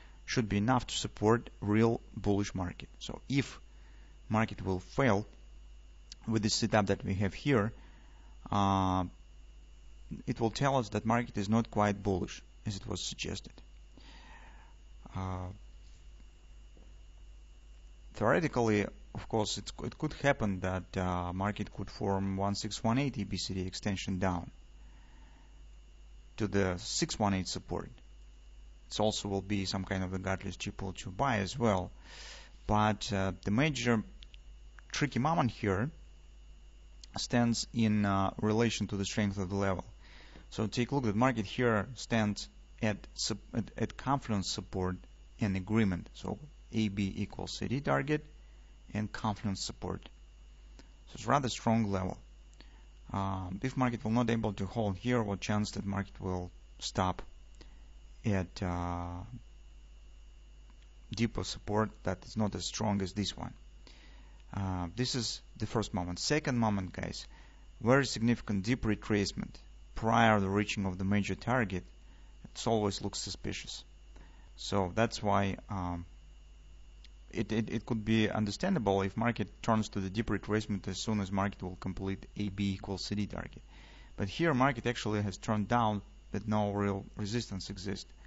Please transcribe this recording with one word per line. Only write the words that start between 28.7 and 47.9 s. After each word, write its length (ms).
It 80
also 300
will 120
be 260
some 180
kind 180
of 80
the 80
gutless 380
triple 360
two 200
buy 240
as 200
well. 360
But, 460
uh, 220
the 80
major 500
tricky 300
moment 320
here 400
stands 560
in, 320
uh, 360
relation 480
to 80
the 80
strength 340
of 100
the 60
level. 300
So 160
take 240
a 60
look, 80
the 100
market 320
here 480
stands 540
at 320
sup-, 240
at, 240
at 180
confidence 520
support 480
and 160
agreement. 580
So 260
A 160
B 280
equals 360
C 160
D 120
target 440